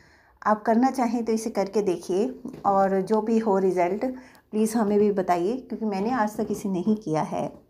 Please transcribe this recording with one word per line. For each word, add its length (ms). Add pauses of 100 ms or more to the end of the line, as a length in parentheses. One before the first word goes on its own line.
(460)
आप 180
करना 280
चाहें 340
तो 60
इसे 180
करके 320
देखिए 600 (240)
और 360
जो 200
भी 160
हो 200
रिजल्ट 480 (460)
प्लीज़ 260
हमें 220
भी 120
बताइए, 460
क्योंकि 280
मैंने 260
आज 260
तक 140
इसे 180
नहीं 260
किया 260
है 260 (220)